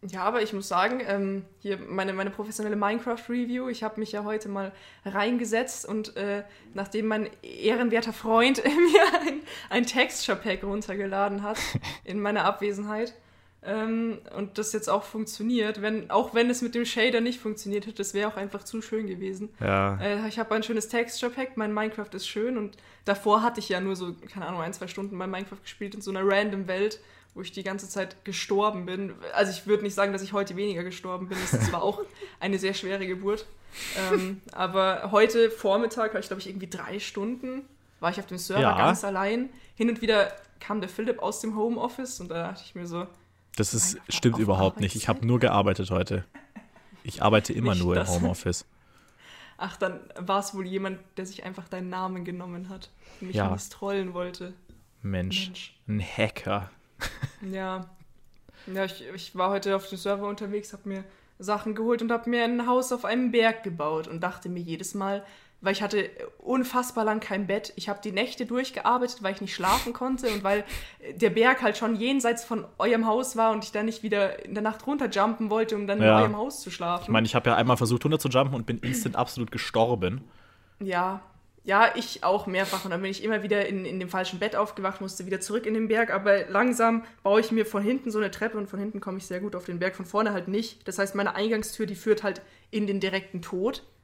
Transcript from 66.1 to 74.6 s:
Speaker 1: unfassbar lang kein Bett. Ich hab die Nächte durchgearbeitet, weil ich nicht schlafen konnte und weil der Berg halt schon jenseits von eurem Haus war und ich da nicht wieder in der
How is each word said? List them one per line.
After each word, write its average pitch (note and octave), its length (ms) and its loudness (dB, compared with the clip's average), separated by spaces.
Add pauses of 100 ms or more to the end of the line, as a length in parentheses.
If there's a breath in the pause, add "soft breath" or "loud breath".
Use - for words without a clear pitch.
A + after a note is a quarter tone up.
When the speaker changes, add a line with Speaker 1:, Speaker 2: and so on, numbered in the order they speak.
Speaker 1:
unfassbar B3 680 0
lang G#3+ 160 2
kein G3+ 260 -2
Bett. G3+ 300 -2
Ich - 120 -8
hab G3+ 140 -4
die G#3+ 100 -6
Nächte A#3+ 340 -2
durchgearbeitet, B3 760 0
weil F#3+ 120 -2
ich - 60 -12
nicht F#3 140 -8
schlafen G#3+ 380 2
konnte B3+ 400 -2
und G#3 100 -4
weil G3+ 220 2 (500 loud breath)
der G3+ 160 4
Berg B3 320 6
halt G#3+ 140 2
schon A3+ 200 0
jenseits A#3+ 480 2
von A3 200 -4 (140)
eurem A3+ 280 4
Haus A#3+ 300 0
war A3+ 160 6
und G3+ 120 -2
ich - 80 -12
da G#3 100 -2
nicht A3 200 -4
wieder G3+ 420 0
in - 100 -10
der G#3+ 80 -2